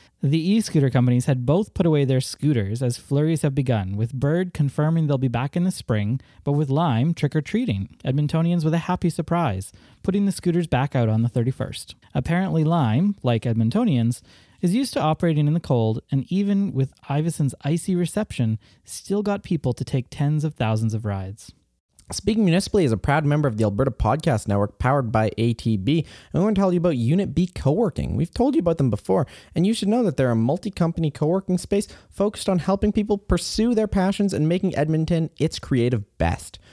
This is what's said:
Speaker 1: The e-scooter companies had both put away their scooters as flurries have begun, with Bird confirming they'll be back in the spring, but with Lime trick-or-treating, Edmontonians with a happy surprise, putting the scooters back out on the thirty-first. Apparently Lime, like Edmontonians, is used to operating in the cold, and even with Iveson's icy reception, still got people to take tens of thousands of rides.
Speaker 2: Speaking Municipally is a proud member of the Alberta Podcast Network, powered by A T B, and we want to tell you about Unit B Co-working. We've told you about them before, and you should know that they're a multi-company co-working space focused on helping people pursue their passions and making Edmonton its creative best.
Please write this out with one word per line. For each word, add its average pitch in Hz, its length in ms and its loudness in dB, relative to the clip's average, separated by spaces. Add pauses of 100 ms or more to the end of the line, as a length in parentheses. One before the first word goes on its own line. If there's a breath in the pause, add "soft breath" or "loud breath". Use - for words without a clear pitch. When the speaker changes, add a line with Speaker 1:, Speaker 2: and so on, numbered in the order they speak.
(220 soft breath)
Speaker 1:
The 160 280 0
e-scooter 175 400 2
companies 123 340 4
had 127 220 0
both 180 260 0
put 175 140 -4
away 151 180 2
their 131 160 2
scooters 120 640 -2
as 123 160 -2
flurries 151 420 0
have 139 140 0
begun, 110 420 -2
with 117 160 -2
Bird 156 400 -2
confirming 156 540 0
they'll 143 100 2
be 131 120 0
back 120 280 -4
in 175 80 0
the 185 60 0
spring, 107 500 -2 (220 soft breath)
but 143 100 -2
with 147 160 0
Lime 143 460 2
trick-or-treating, 156 880 -2
Edmontonians 160 600 0
with 160 100 2
a 170 40 2
happy 180 300 -2
surprise, 160 640 -2 (300 loud breath)
putting 202 240 0
the 190 60 0
scooters 170 340 0
back 135 280 0
out 117 140 2
on 110 140 2
the 117 80 0
thirty-first. - 640 -4 (180 soft breath)
Apparently 160 520 0
Lime, 165 580 2
like 120 220 0
Edmontonians, 120 760 2 (400 soft breath)
is 180 140 2
used 262 200 -2
to 285 60 -2
operating 156 460 2
in 147 80 2
the 170 60 0
cold, 113 400 0 (100)
and 135 220 -2
even 202 400 0
with 131 200 -2 (100)
Iveson's 151 600 -2
icy 170 320 -2
reception, 160 640 -2 (240 soft breath)
still - 400 -4
got 202 200 -2
people 139 320 -2
to - 100 -6
take 131 260 -4
tens 151 320 0
of 156 120 -4
thousands 110 400 0
of 110 100 -4
rides. 98 480 -6 (600)
Speaker 2:
Speaking 214 320 -2
Municipally 185 400 2
is 120 80 2
a 110 60 2
proud 147 280 0
member 147 220 2
of 107 80 -4
the 110 80 0
Alberta 107 260 0
Podcast 120 560 0
Network, 101 320 0
powered 131 320 0
by 110 260 2
A 117 180 2
T 113 220 0
B, 139 300 0 (260 loud breath)
and 151 80 0
we 185 40 2
want 220 100 0
to 196 60 2
tell 185 120 2
you 180 60 2
about 165 180 0
Unit 123 380 0
B 175 120 2
Co-working. 147 680 -2
We've - 180 -2
told 262 220 0
you 320 60 2
about 170 180 2
them 135 120 2
before, 185 360 0 (280 loud breath)
and 175 120 2
you 220 80 2
should 202 140 -2
know 240 140 2
that 175 160 0
they're 131 120 2
a 117 60 2
multi-company 165 760 0
co-working 180 460 0
space 202 320 -2 (220 loud breath)
focused - 380 -2
on 185 100 2
helping 196 340 0
people 208 240 0
pursue 220 580 0
their 214 140 2
passions 196 460 0
and 151 140 2
making 180 280 0
Edmonton 160 600 0
its - 200 -2
creative 120 460 0 (140)
best. - 400 -2 (140 soft breath)